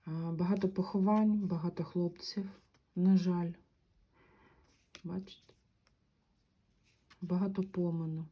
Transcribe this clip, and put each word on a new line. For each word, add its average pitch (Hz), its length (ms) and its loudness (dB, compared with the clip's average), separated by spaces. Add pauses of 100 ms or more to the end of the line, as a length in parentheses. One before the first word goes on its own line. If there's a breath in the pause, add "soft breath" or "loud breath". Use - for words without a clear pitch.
А, 165 60 -10
багато 170 580 0
поховань, 208 680 2
багато 170 460 -2
хлопців. 180 640 -4 (460)
На 190 200 6
жаль. 175 360 0 (1500 soft breath)
Бачите? 185 500 -12 (1700)
Багато 185 420 0
помину. 165 680 -2